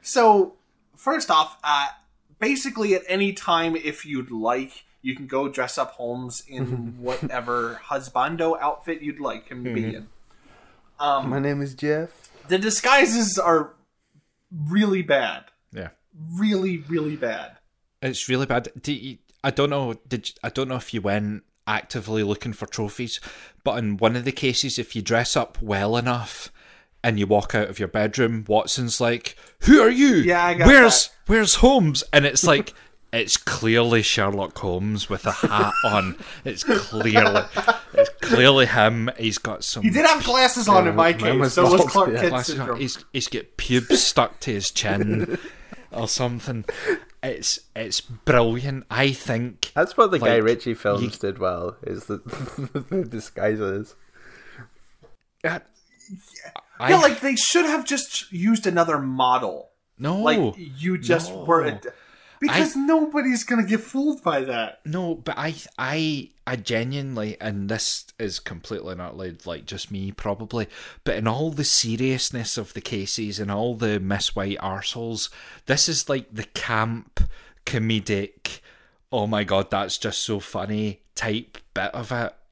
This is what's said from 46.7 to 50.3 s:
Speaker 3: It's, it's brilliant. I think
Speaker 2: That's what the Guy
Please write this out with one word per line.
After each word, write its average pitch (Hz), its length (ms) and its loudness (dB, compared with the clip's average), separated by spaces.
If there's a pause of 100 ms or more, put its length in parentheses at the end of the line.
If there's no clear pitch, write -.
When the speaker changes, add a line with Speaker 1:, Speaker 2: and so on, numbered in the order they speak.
Speaker 3:
It's, - 360 -4 (160)
it's 110 260 -6
brilliant. 123 880 0
I 131 220 2
think 120 600 -4
Speaker 2:
That's 170 220 0
what 220 160 6
the 165 60 2
Guy 117 180 4